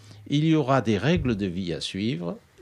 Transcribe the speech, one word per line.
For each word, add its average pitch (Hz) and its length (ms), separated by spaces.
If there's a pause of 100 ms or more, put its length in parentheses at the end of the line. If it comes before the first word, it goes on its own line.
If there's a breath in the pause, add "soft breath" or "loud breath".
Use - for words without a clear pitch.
(280 loud breath)
il 147 180
y 160 100
aura 131 260
des 107 160
règles 131 400
de 101 80
vie 87 280
à 69 60
suivre, 151 580 (240)